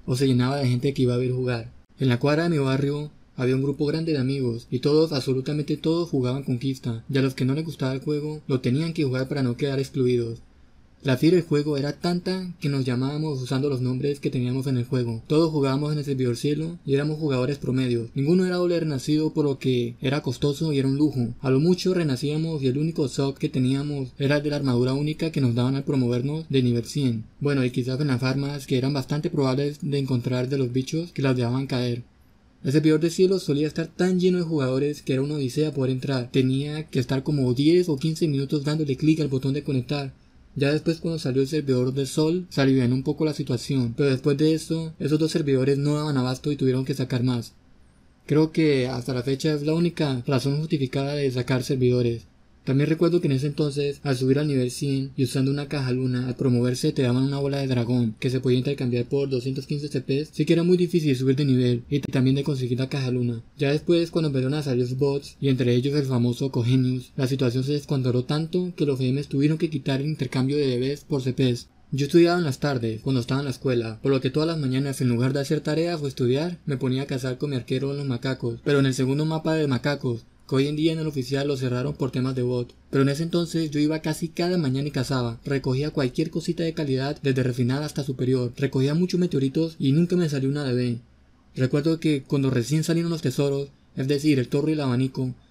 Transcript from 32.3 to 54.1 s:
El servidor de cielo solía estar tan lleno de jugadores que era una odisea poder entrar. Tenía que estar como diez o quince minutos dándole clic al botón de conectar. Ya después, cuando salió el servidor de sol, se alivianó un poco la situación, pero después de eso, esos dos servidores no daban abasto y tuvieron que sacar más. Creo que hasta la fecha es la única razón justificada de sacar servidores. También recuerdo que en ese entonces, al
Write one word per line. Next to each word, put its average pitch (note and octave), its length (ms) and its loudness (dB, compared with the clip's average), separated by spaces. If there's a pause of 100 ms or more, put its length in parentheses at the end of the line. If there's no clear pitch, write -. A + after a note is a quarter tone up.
El C3 80 -2
servidor D#3 300 4
de E3 80 2
cielo F#3 300 2
solía D3+ 280 0
estar D#3+ 200 -4
tan F3+ 340 0
lleno F3+ 160 4
de F3 80 0
jugadores C#3+ 560 0
que - 100 -4
era C3 100 2
una D3 140 -2
odisea D3 380 -2
poder C3 180 0
entrar. C3 400 -4
Tenía C#3 580 0
que D3 100 -2
estar C3 240 -2
como C3+ 300 0
diez E3 360 4
o C#3+ 80 0
quince D#3+ 320 -2
minutos C#3 340 -2
dándole D3+ 320 -2
clic E3+ 240 2
al D3 80 0
botón C3+ 260 -2
de C#3+ 100 -4
conectar. C#3 500 -4 (420)
Ya C#3 160 0
después, D#3 280 0
cuando E3 180 -4
salió C3+ 240 0
el C3+ 60 2
servidor C3+ 480 0
de C#3 100 -2
sol, D#3+ 440 0
se - 120 -2
alivianó C3 320 4
un C3+ 80 0
poco D3 240 -2
la D3+ 80 0
situación, C3 640 -2
pero C#3 140 2
después C#3 260 2
de D#3 160 4
eso, D#3+ 460 -4
esos D3+ 180 0
dos D#3 140 2
servidores C#3 480 2
no D3 160 0
daban D3+ 200 -2
abasto C3 360 -2
y D3 40 -2
tuvieron C3 300 0
que - 80 -2
sacar B2+ 300 -2
más. B2 300 -2 (720)
Creo D#3 240 2
que C#3+ 360 2
hasta B2+ 280 -4
la A#2+ 80 -2
fecha C#3 320 0
es D3 80 -4
la D#3 100 0
única D#3+ 540 0
razón C#3 320 0
justificada C#3+ 560 -2
de C#3 160 0
sacar B2 320 -2
servidores. B2 640 0 (380)
También C#3+ 240 2
recuerdo E3 300 2
que F3 80 -2
en C#3 60 2
ese C3+ 140 0
entonces, C#3+ 560 -2
al C#3 120 0